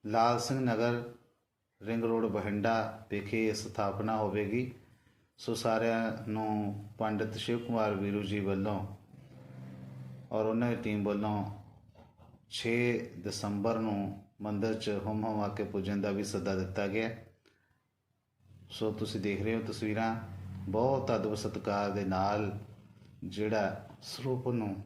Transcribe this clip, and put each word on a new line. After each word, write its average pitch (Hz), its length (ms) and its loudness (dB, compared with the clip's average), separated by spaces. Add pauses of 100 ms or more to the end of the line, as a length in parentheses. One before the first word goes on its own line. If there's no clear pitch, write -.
ਲਾਲ 113 360 6
ਸਿੰਘ 131 200 0
ਨਗਰ, 120 420 4 (760)
ਰਿੰਗ 117 240 0
ਰੋਡ, 113 220 4
ਬਠਿੰਡਾ 104 840 0
ਵਿਖੇ 107 440 0
ਸਥਾਪਨਾ 107 600 -2
ਹੋਵੇਗੀ। 107 540 0 (680)
ਸੋ 117 160 -2
ਸਾਰਿਆਂ 113 720 2
ਨੂੰ 107 600 0 (100)
ਪੰਡਿਤ 107 380 0
ਸ਼ਿਵ 120 220 -2
ਕੁਮਾਰ 110 360 2
ਵੀਰੂ 101 280 0
ਜੀ 101 180 -2
ਵੱਲੋਂ 98 380 0 (1500)
ਔਰ 110 160 2
ਉਹਨਾਂ 117 240 2
ਦੀ 113 60 2
ਟੀਮ 104 280 0
ਵੱਲੋਂ 104 400 2 (1040)
ਛੇ - 220 -2 (520)
ਦਸੰਬਰ 104 540 0
ਨੂੰ 101 460 -2 (180)
ਮੰਦਿਰ 107 320 0
'ਚ 110 160 -4 (140)
ਹੁੰਮ 107 200 -2
ਹੁਮਾ 107 240 0
ਕੇ 104 160 -2
ਪੂਜਨ 98 360 -2
ਦਾ 101 100 0
ਵੀ 101 140 0
ਸੱਦਾ 98 300 0
ਦਿੱਤਾ 95 320 0
ਗਿਆ। 110 220 0 (1600)
ਸੋ 110 220 0
ਤੁਸੀਂ 107 280 -2
ਦੇਖ 98 220 0
ਰਹੇ 110 120 2
ਹੋ 113 80 2
ਤਸਵੀਰਾਂ, 110 520 0 (520)
ਬਹੁਤ 127 440 2
ਅਦਬ 107 240 2
ਸਤਿਕਾਰ 101 560 0
ਦੇ 101 140 0
ਨਾਲ 98 460 2 (720)
ਜਿਹੜਾ 101 640 0 (140)
ਸਰੂਪ 127 460 -2
ਨੂੰ 107 260 0 (120)